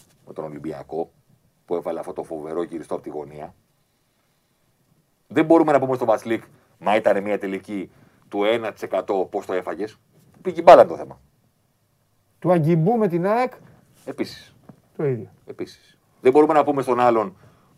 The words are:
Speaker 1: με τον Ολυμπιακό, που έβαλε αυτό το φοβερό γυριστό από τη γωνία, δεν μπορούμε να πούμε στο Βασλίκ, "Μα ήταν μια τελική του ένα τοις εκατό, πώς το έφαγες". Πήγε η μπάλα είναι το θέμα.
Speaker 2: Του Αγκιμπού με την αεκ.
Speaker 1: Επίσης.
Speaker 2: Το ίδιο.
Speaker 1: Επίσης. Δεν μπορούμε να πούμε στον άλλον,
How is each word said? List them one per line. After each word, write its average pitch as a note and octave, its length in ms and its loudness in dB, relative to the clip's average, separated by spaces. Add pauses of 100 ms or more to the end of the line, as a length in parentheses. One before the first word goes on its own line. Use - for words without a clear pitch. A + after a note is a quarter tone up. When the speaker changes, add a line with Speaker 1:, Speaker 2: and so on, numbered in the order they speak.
(260)
Speaker 1:
με D#2 60 -20
τον D#2 120 -12
Ολυμπιακό, D2+ 640 -12 (540)
που F2 100 -8
έβαλε E2+ 260 -6
αυτό E2+ 120 -14
το E2+ 100 -10
φοβερό D#2+ 400 -10
γυριστό D#2 320 -10
από F2 80 -10
τη - 80 -14
γωνία, D2+ 440 -14 (1700)
δεν D3 180 0
μπορούμε D#3 280 6
να C#3 80 4
πούμε C3 160 -2
στο B2 80 -6
Βασλίκ, A2+ 380 0 (360)
"Μα G2 180 0
ήταν G2+ 260 2
μια G2+ 160 -4
τελική F#2+ 520 -8 (380)
του G2+ 160 -2
ένα A2 280 -2
τοις - 100 -16
εκατό, F#2+ 480 -4
πώς G2 160 -8
το G2+ 60 -8
έφαγες". F2+ 460 -8 (440)
Πήγε F3 180 -6
η - 60 -6
μπάλα E3 160 12
είναι F#2+ 80 4
το D#2+ 60 -8
θέμα. C2 240 -16 (1200)
Speaker 2:
Του E3+ 140 0
Αγκιμπού E3+ 440 2
με G#3+ 120 0
την E3+ 180 -2
αεκ. A3 260 0 (520)
Speaker 1:
Επίσης. - 500 -12 (420)
Speaker 2:
Το E3+ 100 -4
ίδιο. A#2+ 220 -4 (180)
Speaker 1:
Επίσης. - 520 -16 (220)
Δεν C3 120 4
μπορούμε D3+ 200 4
να D3 120 4
πούμε C#3 180 -2
στον B2 180 0
άλλον, A2+ 360 2 (420)